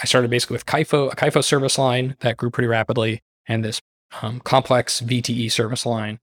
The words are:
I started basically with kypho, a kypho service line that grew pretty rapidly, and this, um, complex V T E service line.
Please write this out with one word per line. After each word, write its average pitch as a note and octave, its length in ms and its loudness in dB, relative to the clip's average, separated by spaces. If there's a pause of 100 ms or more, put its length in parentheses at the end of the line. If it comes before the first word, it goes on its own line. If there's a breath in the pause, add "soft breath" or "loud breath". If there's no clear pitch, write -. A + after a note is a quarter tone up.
I - 60 -6
started B2 240 4
basically A#2+ 240 0
with - 120 -8
kypho, D3 460 0
a - 40 -12
kypho D3 280 2
service C3+ 340 2
line B2+ 420 0
that A#2 160 0
grew A#2+ 140 -2
pretty A#2+ 180 0
rapidly, A2+ 540 0 (260)
and A2+ 160 0
this, A2 160 -6 (420)
um, A#2 180 -6
complex - 600 2
V A#2+ 220 -2
T B2 100 -4
E A2+ 160 -2
service A#2 380 -2
line. G#2+ 340 -4 (180)